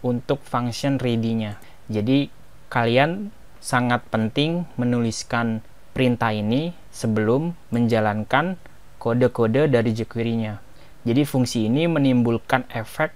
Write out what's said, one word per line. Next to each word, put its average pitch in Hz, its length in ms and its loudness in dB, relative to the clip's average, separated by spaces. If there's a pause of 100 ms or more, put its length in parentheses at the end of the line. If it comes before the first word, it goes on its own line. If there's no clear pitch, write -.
untuk 127 400 -2
function 123 560 -2
ready-nya. 113 600 0 (280)
Jadi, 127 440 2 (400)
kalian 143 600 2 (320)
sangat 123 480 0
penting 147 640 0
menuliskan 117 880 0 (320)
perintah 120 360 2
ini 117 440 0 (200)
sebelum 117 640 0 (160)
menjalankan 117 800 2 (480)
kode-kode 120 640 2
dari 120 240 4
jQuery-nya. 113 720 -2 (400)
Jadi, 120 240 2
fungsi 123 400 0
ini 147 240 2
menimbulkan 127 800 2
efek 135 460 -4